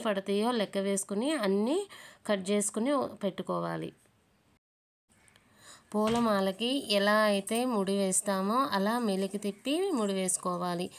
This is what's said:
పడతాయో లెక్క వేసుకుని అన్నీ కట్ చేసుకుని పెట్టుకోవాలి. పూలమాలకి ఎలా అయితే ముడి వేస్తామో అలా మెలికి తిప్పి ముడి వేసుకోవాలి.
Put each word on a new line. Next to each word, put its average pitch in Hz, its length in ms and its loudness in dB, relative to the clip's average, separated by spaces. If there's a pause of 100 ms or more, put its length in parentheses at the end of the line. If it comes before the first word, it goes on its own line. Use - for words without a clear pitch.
పడతాయో 202 460 0
లెక్క 202 260 -2 (100)
వేసుకుని 202 420 -2 (160)
అన్నీ 208 320 2 (500)
కట్ 196 220 0
చేసుకుని 208 420 0 (320)
పెట్టుకోవాలి. 170 680 -4 (2000)
పూలమాలకి 214 760 2 (280)
ఎలా 202 180 4 (160)
అయితే 202 260 0 (140)
ముడి 196 300 2
వేస్తామో 190 560 0 (200)
అలా 202 160 2 (140)
మెలికి 196 380 -2
తిప్పి 202 280 -4 (240)
ముడి 202 220 0
వేసుకోవాలి. 180 680 -2 (120)